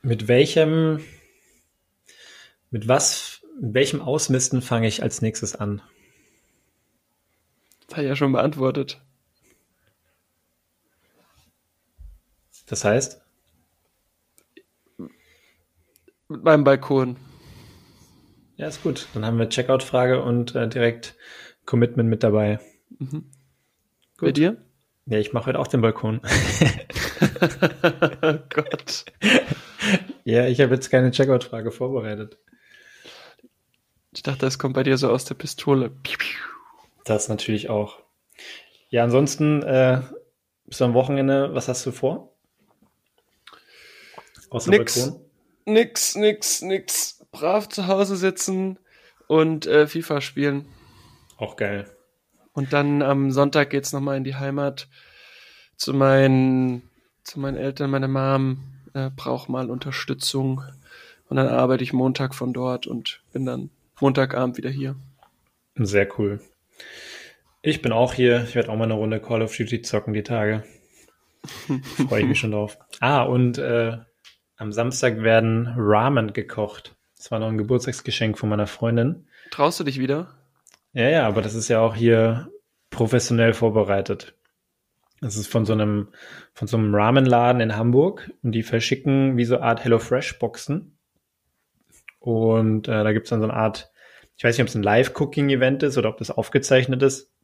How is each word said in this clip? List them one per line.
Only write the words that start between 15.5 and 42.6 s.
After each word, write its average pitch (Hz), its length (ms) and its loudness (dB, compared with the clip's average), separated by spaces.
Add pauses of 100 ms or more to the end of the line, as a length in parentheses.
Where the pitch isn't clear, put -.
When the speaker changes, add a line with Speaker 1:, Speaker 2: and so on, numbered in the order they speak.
Speaker 2:
Mit 147 140 -14
meinem 151 220 6
Balkon. 135 520 2 (1400)
Speaker 1:
Ja, 151 120 -10
ist - 140 -14
gut. - 320 -4
Dann 107 100 -4
haben 113 140 0
wir 113 100 2
Checkout-Frage 127 760 0
und, 120 320 -2
äh, 117 140 -2
direkt 117 480 -2 (480)
Commitment 120 440 2
mit 110 140 0
dabei. 107 360 2 (400)
Speaker 2:
Mhm. 135 120 -10
Speaker 1:
Gut. 151 200 -12 (880)
Speaker 2:
Bei 139 140 0
dir? 165 320 0 (420)
Speaker 1:
Ja, 110 120 0
ich 107 140 -2
mach 113 140 -2
heute 131 120 -2
auch 127 100 -2
den 123 120 2
Balkon. 113 460 0
<laughs> - 40 -4 (920)
Speaker 2:
<laughs> - 1000 0
Oh 156 160 2 (120)
Gott. - 540 -6 (1200)
Speaker 1:
Ja, 120 220 4
ich 127 140 0
hab 127 100 6
jetzt 127 200 0
keine 127 200 4
Checkout-Frage 123 640 0
vorbereitet. 110 640 -6 (1700)
Speaker 2:
Ich - 100 -16
dachte, 139 180 -6
das 131 180 -2
kommt 131 160 -4
bei 139 80 0
dir 135 140 2
so 127 140 0
aus 131 140 0
der 135 100 -10
Pistole. 131 560 -2
Piu, - 280 -12
piu. - 200 -8 (680)
Speaker 1:
Das 107 240 -2
natürlich 107 400 -4
auch. 104 300 -4 (920)
Ja, 117 120 2
ansonsten, 143 600 2
äh, 131 400 2 (640)
bis - 160 -10
am 120 120 2
Wochenende, 139 600 2
was 127 140 -4
hast 123 180 -6
du 131 60 -6
vor? - 400 -4 (2250)